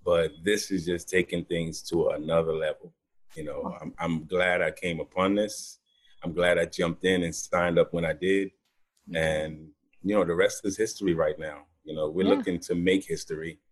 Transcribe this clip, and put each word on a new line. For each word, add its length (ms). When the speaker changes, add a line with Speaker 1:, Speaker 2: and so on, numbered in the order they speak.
Speaker 1:
But 280
this 280
is 140
just 240
taking 380
things 340
to 180
another 440
level. 400
You 80
know, 360
I'm, 180
I'm 280
glad 360
I 80
came 300
upon 340
this. 440
I'm 100
glad 240
I 100
jumped 380
in 200
and 100
signed 460
up 120
when 120
I 80
did. 360
Speaker 2:
Mm-hmm. 80
Speaker 1:
And, 520
you 100
know, 100
the 120
rest 280
is 120
history 380
right 240
now. 240
You 120
know, 140
we're 180
Speaker 2:
Yeah. 60
Speaker 1:
looking 260
to 160
make 280
history. 540